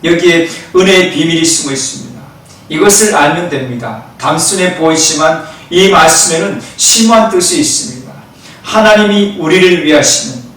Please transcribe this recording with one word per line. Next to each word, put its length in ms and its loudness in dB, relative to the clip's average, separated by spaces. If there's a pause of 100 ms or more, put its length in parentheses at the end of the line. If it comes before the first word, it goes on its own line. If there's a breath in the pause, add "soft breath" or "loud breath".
여기에 460 2 (260 loud breath)
은혜의 360 2
비밀이 340 0
숨어 260 -2
있습니다. 500 -10 (480 loud breath)
이것을 460 2
알면 340 0
됩니다. 540 -8 (160)
단순해 560 -2
보이지만 720 0 (240 loud breath)
이 200 4
말씀에는 720 0 (140 loud breath)
심오한 540 2
뜻이 320 0
있습니다. 500 -6 (520 loud breath)
하나님이 760 2
우리를 460 2
위하시면 580 0 (140)